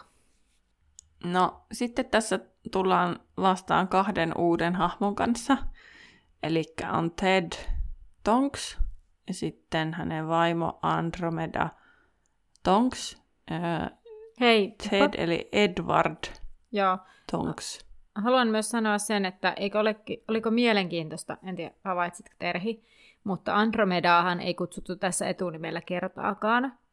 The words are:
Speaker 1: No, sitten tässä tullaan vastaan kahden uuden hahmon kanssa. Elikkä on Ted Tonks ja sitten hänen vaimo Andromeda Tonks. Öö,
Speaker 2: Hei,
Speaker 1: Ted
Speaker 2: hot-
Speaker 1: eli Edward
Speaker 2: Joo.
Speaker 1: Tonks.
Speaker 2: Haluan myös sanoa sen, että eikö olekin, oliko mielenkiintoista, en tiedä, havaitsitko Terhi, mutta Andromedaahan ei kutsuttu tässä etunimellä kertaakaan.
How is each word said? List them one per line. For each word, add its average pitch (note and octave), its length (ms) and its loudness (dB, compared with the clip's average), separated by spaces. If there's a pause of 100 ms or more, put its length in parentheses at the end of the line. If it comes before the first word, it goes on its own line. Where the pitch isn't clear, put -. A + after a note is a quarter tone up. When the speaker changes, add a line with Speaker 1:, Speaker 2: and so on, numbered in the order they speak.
(1200)
Speaker 1:
No, F3+ 380 2 (100)
sitten A#3+ 340 -4
tässä A3+ 320 0 (340)
tullaan F3+ 480 2 (160)
vastaan F3+ 520 2
kahden F#3 500 0
uuden E3+ 360 2
hahmon F#3 400 0
kanssa. A#3+ 420 2 (880)
Elikkä D#3 500 -4
on E3 180 0
Ted F#3 420 2 (720)
Tonks C4 540 0 (500)
ja F#3 60 -6
sitten D#3+ 600 -4
hänen D#3+ 340 -4
vaimo E3+ 540 2
Andromeda E3 840 -2 (920)
Tonks. A3+ 600 0 (280)
Öö, D#3+ 80 -4 (840)
Speaker 2:
Hei, A3+ 340 4 (160)
Speaker 1:
Ted G3 180 2
Speaker 2:
hot- G3+ 120 -4
Speaker 1:
eli E3 320 0
Edward F3 640 2 (560)
Speaker 2:
Joo. G3 260 2 (320)
Speaker 1:
Tonks. - 560 -6 (280)
Speaker 2:
Haluan A#3+ 340 2
myös G#3+ 220 0
sanoa A3 280 0
sen, G3+ 280 0
että F#3 260 -2
eikö G3+ 260 -2
olekin, G#3+ 500 -2
oliko A3 220 0
mielenkiintoista, F#3 920 0
en F#3 140 -8
tiedä, E3+ 180 -10 (100)
havaitsitko F3 540 -4
Terhi, F3+ 460 -4 (400)
mutta F#3 320 -2
Andromedaahan F3+ 840 4
ei F3 140 -2
kutsuttu F3+ 420 -8
tässä F3+ 320 -2
etunimellä E3 520 -6
kertaakaan. G#3 1000 -2 (140)